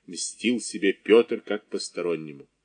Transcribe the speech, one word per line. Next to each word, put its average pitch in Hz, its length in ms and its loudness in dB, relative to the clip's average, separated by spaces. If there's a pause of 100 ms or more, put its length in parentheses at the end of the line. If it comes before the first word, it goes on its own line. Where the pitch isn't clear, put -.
мстил 107 520 -4
себе 95 340 -2
Петр 117 480 4
как - 240 -6
постороннему. 80 840 -6 (180)